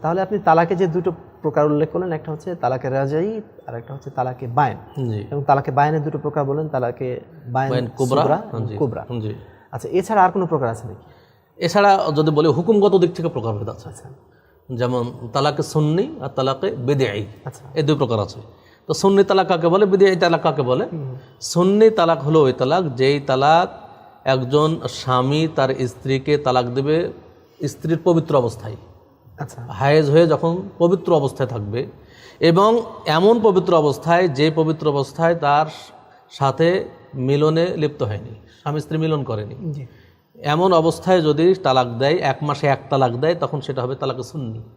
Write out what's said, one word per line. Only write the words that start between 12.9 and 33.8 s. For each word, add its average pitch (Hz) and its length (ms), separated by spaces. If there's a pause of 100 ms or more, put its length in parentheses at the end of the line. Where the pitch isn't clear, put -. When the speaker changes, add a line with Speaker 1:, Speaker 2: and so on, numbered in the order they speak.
Speaker 2:
দিক 175 180
থেকে 165 160
প্রকারভেদ 113 400
আছে। - 200
Speaker 1:
আচ্ছা। - 200 (640)
Speaker 2:
যেমন 123 400 (200)
তালাকে 143 300
সুন্নি 156 580
আর 139 80
তালাকে 135 420
বিদআই, 123 540 (200)
Speaker 1:
আচ্ছা। - 280
Speaker 2:
এই 156 100
দুই 147 120
প্রকার 117 240
আছে। - 200 (480)
তো 160 60
সুন্নি 196 300
তালাক 190 240
কাকে 170 200
বলে, 196 180
বিদআই 190 300
তালাক 170 260
কাকে 147 200
বলে? 131 300
Speaker 1:
হুম। 135 240 (260)
Speaker 2:
সুন্নি 202 480
তালাক 165 320
হলো 156 200
ওই 131 120
তালাক, 139 420
যেই 139 240
তালাক 143 500 (580)
একজন 139 520 (100)
স্বামী 135 680
তার 135 140 (180)
স্ত্রীকে 135 500
তালাক 123 280
দেবে 139 480 (540)
স্ত্রীর 160 360
পবিত্র 165 340
অবস্থায়, 113 380 (640)
Speaker 1:
আচ্ছা। - 220
Speaker 2:
হায়েজ 143 480
হয়ে 165 180
যখন 165 300 (200)
পবিত্র 175 380
অবস্থায় 139 340
থাকবে, 110 380 (520)
এবং 208 440 (220)
এমন 196 380
পবিত্র 180 320
অবস্থায়, 165 520